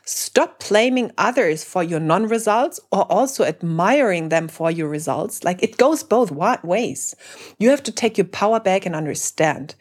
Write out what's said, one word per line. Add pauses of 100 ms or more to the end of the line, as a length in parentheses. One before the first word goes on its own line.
Stop
blaming
others
for
your
non-results (100)
or (100)
also
admiring
them
for
your
results.
Like,
it
goes
both
wa-,
ways. (440)
You
have
to
take
your
power
back
and
understand